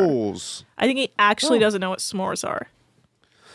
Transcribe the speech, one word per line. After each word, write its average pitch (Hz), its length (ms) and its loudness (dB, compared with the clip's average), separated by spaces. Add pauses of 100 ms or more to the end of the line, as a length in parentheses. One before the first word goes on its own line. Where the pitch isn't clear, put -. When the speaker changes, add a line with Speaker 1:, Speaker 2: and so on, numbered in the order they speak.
Speaker 1:
s'mores?" 107 560 -4 (140)
Speaker 2:
I - 80 0
think 262 140 0
he 269 180 -2
actually 220 400 4
Speaker 1:
Oh. 220 40 4
Speaker 2:
doesn't 214 200 2
know 185 80 -4
what 185 100 -6
s'mores - 480 -4
are. - 200 -6 (880)